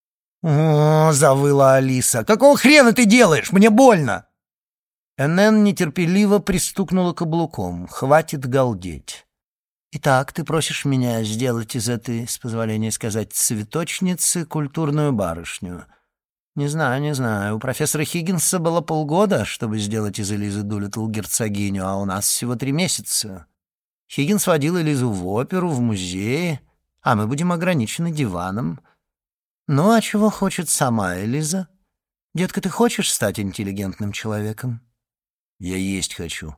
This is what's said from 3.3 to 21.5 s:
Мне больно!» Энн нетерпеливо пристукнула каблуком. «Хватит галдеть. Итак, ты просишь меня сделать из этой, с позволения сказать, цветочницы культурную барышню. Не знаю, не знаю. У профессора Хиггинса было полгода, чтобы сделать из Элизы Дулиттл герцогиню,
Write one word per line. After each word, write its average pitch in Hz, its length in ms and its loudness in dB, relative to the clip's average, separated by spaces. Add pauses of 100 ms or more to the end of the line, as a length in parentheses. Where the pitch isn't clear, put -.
Мне 202 180 8
больно!» 185 560 4 (920)
Энн 202 440 4
нетерпеливо 185 760 2
пристукнула 180 760 -2
каблуком. 151 760 -4
«Хватит 143 580 0
галдеть. 104 800 -4 (640)
Итак, 139 400 0
ты 170 120 -6
просишь - 420 -4
меня 123 380 0
сделать 113 520 -4
из 120 140 -4
этой, 117 360 -6
с - 120 -8
позволения 110 520 -4
сказать, 104 440 -6
цветочницы 165 1120 -4
культурную 147 640 -2
барышню. 87 720 -6 (680)
Не 143 140 -2
знаю, 143 340 -2
не 147 120 -2
знаю. 107 420 -2
У - 20 -6
профессора 139 460 -4
Хиггинса 175 560 -2
было 165 200 0
полгода, 156 640 0
чтобы 110 340 -6
сделать 104 400 -4
из 104 140 -4
Элизы 104 300 -4
Дулиттл 104 440 -6
герцогиню, 101 800 -4